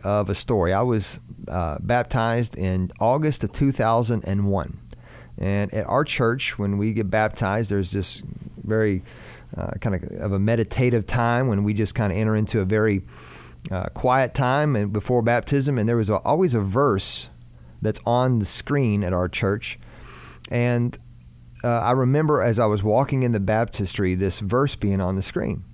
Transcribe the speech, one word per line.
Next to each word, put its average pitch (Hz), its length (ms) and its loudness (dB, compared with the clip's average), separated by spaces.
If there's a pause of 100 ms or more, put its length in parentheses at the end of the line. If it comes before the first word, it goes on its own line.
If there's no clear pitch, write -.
of 101 260 0
a 101 60 -2
story. 92 380 0
I 101 80 2
was, 113 400 -2 (260)
uh, 82 320 -4
baptized 117 800 0
in 92 420 -2
August 139 460 0
of - 80 -6
two 139 180 2
thousand 113 540 0
and 101 220 0
one. 92 340 -2 (560)
And 98 360 -2
at 110 140 -4
our 139 160 2
church, 127 560 -2
when 101 180 -2
we 107 140 0
get 104 180 -2
baptized, 107 600 0
there's 98 220 0
this - 320 -4 (400)
very, 107 400 2 (520)
uh, - 240 -6
kind 101 160 0
of, 90 80 -4 (160)
of 98 140 -2
a 98 60 2
meditative 113 680 2
time 120 400 2
when 107 160 2
we 104 100 2
just 104 220 -2
kind 104 160 0
of 85 60 -2
enter 110 180 2
into 107 240 0
a 95 60 2
very, 107 380 2 (680)
uh, 92 180 -4
quiet 127 440 2
time 135 420 2
and 101 160 0
before 117 300 0
baptism. 127 560 2
And 107 100 2
there 117 80 2
was 107 140 2
a, 104 80 2
always 156 360 2
a 113 60 4
verse 104 720 0 (500)
that's 107 280 -2
on 123 320 2
the 101 60 0
screen 113 580 0
at 90 100 -2
our 90 160 0
church. - 480 -2 (720)
And, 120 480 0 (640)
uh, 123 60 0
I 117 220 2
remember 135 500 4
as 110 160 2
I 117 80 4
was 104 160 2
walking 127 400 2
in 123 100 2
the 110 80 2
baptistry, 98 760 0
this 92 240 0
verse 123 360 0
being 98 240 0
on 95 160 0
the 95 60 -2
screen. - 420 -4 (100)